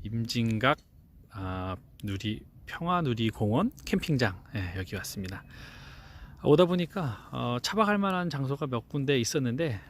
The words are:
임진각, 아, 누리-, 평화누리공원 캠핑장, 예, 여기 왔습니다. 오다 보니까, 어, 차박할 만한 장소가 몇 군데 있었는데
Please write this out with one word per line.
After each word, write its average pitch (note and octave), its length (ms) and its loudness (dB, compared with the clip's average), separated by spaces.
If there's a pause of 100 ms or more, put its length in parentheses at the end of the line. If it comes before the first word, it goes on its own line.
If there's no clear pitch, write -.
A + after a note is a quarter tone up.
임진각, A2+ 720 2 (540)
아, F#2 440 -4 (260)
누리-, G#2 440 -4 (180)
평화누리공원 C3 1080 2 (120)
캠핑장, B2 580 2 (120)
예, F#2 240 -4
여기 F#2 180 -6
왔습니다. F#2 480 -8 (1000)
오다 D3+ 220 8
보니까, E3+ 640 -2
어, B2 300 -2
차박할 G#3 380 2
만한 F#3 320 0
장소가 C#3 380 -2
몇 A#2+ 200 -4
군데 C#3+ 320 2
있었는데 B2+ 680 0